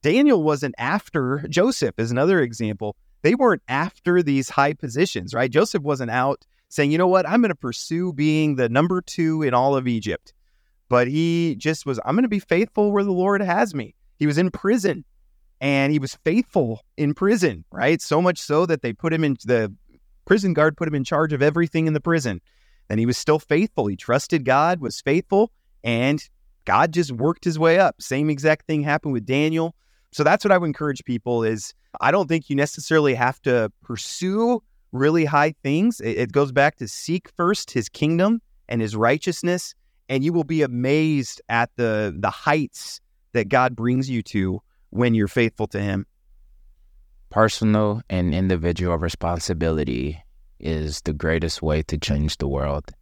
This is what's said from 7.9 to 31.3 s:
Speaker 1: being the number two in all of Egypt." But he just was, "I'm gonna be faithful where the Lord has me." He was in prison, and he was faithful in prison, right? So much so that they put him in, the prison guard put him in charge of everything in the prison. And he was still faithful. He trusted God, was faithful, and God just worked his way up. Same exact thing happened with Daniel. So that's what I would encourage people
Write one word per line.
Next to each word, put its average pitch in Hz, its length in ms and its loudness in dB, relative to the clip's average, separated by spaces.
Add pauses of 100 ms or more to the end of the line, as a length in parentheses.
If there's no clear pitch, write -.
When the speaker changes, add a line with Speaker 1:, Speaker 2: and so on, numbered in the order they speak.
Speaker 1:
being 151 420 2
the 123 140 0
number 170 320 2
two 160 400 -2
in 131 100 0
all 135 240 2
of 127 100 -2
Egypt." 107 460 -4 (560)
But 123 180 4
he 165 500 0
just 151 280 -4
was, 127 220 -4
"I'm 139 80 -2
gonna 240 140 2
be 202 100 -2
faithful 208 520 0
where 202 140 0
the 202 80 -2
Lord 196 300 0
has 185 320 0
me." 123 200 -10 (240)
He 147 80 0
was 147 120 2
in 180 120 2
prison, 196 540 0 (560)
and 139 320 0
he 151 60 2
was 135 160 -6 (100)
faithful 160 580 0 (140)
in 151 160 0
prison, 175 580 0
right? 139 300 0
So 156 220 0
much 180 160 0
so 156 260 0
that 160 160 -2
they 117 140 -6
put 160 180 -4
him 160 100 0
in, 143 220 0
the 113 260 2 (540)
prison 196 300 2
guard 151 240 2
put 165 100 -4
him 151 60 -4
in 135 100 -2
charge 151 300 0
of 131 80 0
everything 160 440 2
in 156 60 2
the 147 80 0
prison. 131 400 0 (480)
And 107 100 0
he 117 60 2
was 120 140 0
still 156 200 2
faithful. 156 480 0
He 98 100 -2
trusted 131 500 -2
God, 156 340 2
was 117 180 -8
faithful, 190 540 0 (320)
and 123 420 0 (380)
God 143 280 2
just 156 200 -2
worked 139 320 -4
his 160 140 -2
way 165 200 4
up. 185 220 2
Same 147 300 -2
exact 151 360 0
thing 156 160 -2
happened 147 300 -2
with 113 140 -4
Daniel. 160 480 0 (380)
So 147 120 -2
that's 180 180 4
what 196 100 2
I 185 60 6
would 175 80 0
encourage 147 380 -4
people 120 400 -2